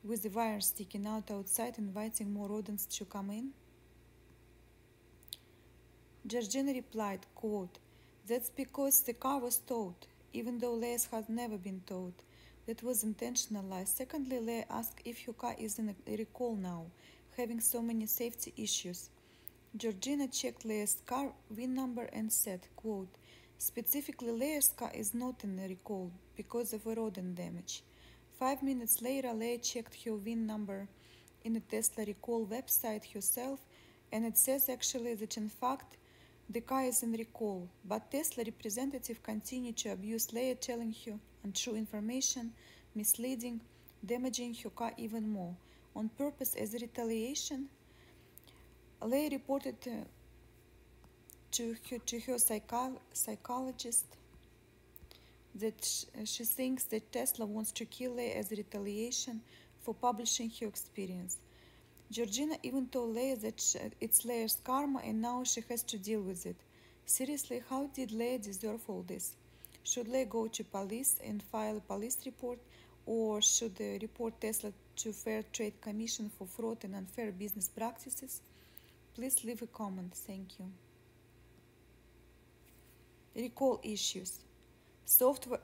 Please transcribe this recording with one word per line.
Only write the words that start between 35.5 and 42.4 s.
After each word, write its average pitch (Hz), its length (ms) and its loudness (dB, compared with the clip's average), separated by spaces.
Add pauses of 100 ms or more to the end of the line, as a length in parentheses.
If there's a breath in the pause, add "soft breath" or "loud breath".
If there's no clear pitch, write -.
the 233 120 -2
car 262 240 2
is 247 180 4
in 226 100 2
recall, 202 560 -2 (160)
but 208 240 -2
Tesla 277 340 0
representative 233 800 -2
continued 233 560 -4
to 220 120 -2
abuse 214 440 0
Leah, 247 220 2
telling 233 400 -2 (100)
her 214 140 -6 (240)
untrue 214 320 -2
information, 226 800 0 (420 loud breath)